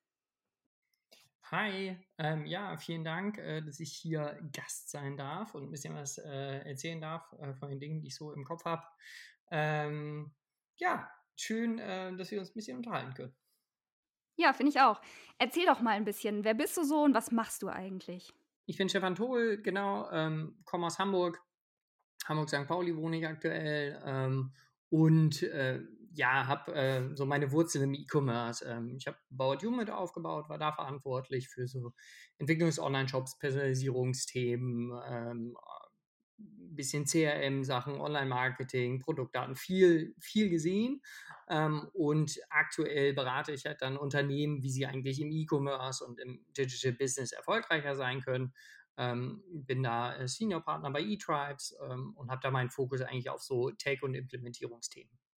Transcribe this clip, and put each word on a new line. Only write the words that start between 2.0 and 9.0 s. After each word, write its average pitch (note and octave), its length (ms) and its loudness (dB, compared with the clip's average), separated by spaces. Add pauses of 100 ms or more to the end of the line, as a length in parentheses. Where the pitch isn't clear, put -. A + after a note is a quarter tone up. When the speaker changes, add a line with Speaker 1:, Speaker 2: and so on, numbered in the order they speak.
Speaker 1:
ähm, D#3 300 -2
ja, F3 300 -6
vielen E3 260 -6
Dank, F#3 340 -4
äh, D#3 240 -6
dass D3 180 -10
ich D#3 120 -8
hier D3+ 480 -4 (120)
Gast - 380 -10
sein C#3+ 260 -6
darf D3+ 380 -8
und C#3+ 120 -10
ein C#3+ 60 -10
bisschen D#3 220 -10
was, D3 240 -8
äh, C#3 500 -6
erzählen D#3+ 320 -6
darf, D#3 340 -8
äh, C#3 200 -8
von C#3 160 -10
den C#3 100 -6
Dingen, D#3 220 -4
die D3 60 -10
ich C3+ 80 -10
so D3+ 180 -10
im D3 100 -8
Kopf E3 220 -8
hab. E3 320 -4 (540)